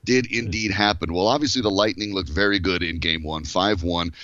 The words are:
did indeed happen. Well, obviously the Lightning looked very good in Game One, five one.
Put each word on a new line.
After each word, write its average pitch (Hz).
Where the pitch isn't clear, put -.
did 123
indeed 110
happen. 98
Well, 92
obviously 135
the 107
Lightning 104
looked 90
very 101
good 87
in 82
Game 80
One, 76
five 92
one. 85